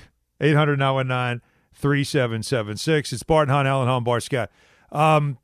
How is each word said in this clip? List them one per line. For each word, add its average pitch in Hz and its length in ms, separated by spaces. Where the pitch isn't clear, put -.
<laughs> - 260
Eight 147 140
hundred 147 240
nine 135 160
one 131 140
nine 123 320
three 143 320
seven 120 380
seven 107 340
six. 156 360
It's 113 120
Bart 156 240
Hahn, 139 180
Alan 135 220
Hahn, 127 160
Bar 120 160
Scott. 113 300
Um, 151 520